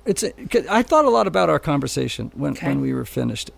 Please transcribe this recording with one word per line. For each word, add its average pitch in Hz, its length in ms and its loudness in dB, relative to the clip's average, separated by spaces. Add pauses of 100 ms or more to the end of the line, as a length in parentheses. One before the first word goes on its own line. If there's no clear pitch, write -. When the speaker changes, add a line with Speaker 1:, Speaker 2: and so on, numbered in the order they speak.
Speaker 1:
it's 196 160 0
a, - 100 -2
'cause 233 360 -2
I 214 140 4
thought 311 220 4
a 269 60 4
lot 226 160 4
about 180 240 2
our 147 80 4
conversation 135 760 -4
when, 143 180 -4
Speaker 2:
Okay. - 160 -6
Speaker 1:
when 139 120 0
we 135 140 -2
were 127 100 -4
finished. 120 540 -6